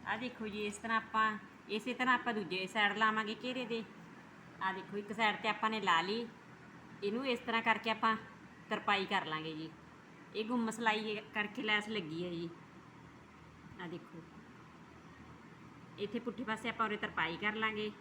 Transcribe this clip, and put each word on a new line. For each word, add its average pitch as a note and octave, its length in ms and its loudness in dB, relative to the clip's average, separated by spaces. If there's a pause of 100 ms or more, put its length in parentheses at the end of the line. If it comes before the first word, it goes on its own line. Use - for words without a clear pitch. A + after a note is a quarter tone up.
ਆਹ G#3+ 80 0
ਦੇਖੋ A#3+ 300 -4
ਜੀ, G#3 180 -2
ਇਸ G3+ 120 -4
ਤਰ੍ਹਾਂ A3+ 200 0
ਆਪਾਂ, A3 400 2 (320)
ਇਸੇ A3 240 0
ਤਰ੍ਹਾਂ B3+ 200 4
ਆਪਾਂ A#3+ 200 2
ਦੂਜੇ F#3+ 340 0
ਸਾਈਡ G3+ 300 4
ਲਾਵਾਂਗੇ G#3+ 460 4
ਘੇਰੇ B3+ 220 -2
ਦੇ। A3+ 180 -2 (800)
ਆਹ F#3 120 0
ਦੇਖੋ, F#3+ 240 -6
ਇੱਕ G#3 160 -6
ਸਾਈਡ G#3 220 4
'ਤੇ A3 140 0
ਆਪਾਂ A3 200 2
ਨੇ A3 120 2
ਲਾ F3 200 8
ਲਈ। A3 240 0 (800)
ਇਹਨੂੰ A3+ 240 2
ਇਸ A#3+ 120 2
ਤਰ੍ਹਾਂ A3+ 220 2
ਕਰਕੇ A3+ 280 4
ਆਪਾਂ A3 260 4 (540)
ਤਰਪਾਈ G3+ 360 4
ਕਰ F#3 200 2
ਲਾਂਗੇ D#3 280 -2
ਜੀ। D#3 160 -6 (680)
ਇਹ G#3+ 100 0
ਗੁੰਮ A3+ 260 2
ਸਿਲਾਈ A3 440 2 (180)
ਕਰਕੇ G#3 280 -2
ਲੈਸ G#3+ 280 2
ਲੱਗੀ F3 360 -2
ਹੈ F3+ 40 -4
ਜੀ। E3+ 200 -4 (1300)
ਆਹ F3+ 60 -6
ਦੇਖੋ, E3 340 -10 (1800)
ਇੱਥੇ G#3 220 -2
ਪੁੱਠੇ A#3 240 -4
ਪਾਸੇ A3+ 260 -2
ਆਪਾਂ - 160 2
ਉਰੇ G#3 120 0
ਤਰਪਾਈ E3+ 400 0
ਕਰ G#3 180 2
ਲਾਂਗੇ। G#3+ 340 0 (120)